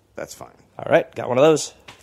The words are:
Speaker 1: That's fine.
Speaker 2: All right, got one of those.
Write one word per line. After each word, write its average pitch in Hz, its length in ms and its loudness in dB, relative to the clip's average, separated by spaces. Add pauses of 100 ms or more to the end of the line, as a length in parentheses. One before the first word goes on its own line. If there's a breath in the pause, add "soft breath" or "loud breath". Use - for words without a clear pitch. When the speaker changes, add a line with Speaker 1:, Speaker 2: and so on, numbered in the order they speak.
(140)
Speaker 1:
That's - 200 -12
fine. - 180 -20 (260)
Speaker 2:
All - 120 -12
right, 160 240 2
got - 160 -10
one 123 80 0
of 143 60 6
those. 156 280 2 (300)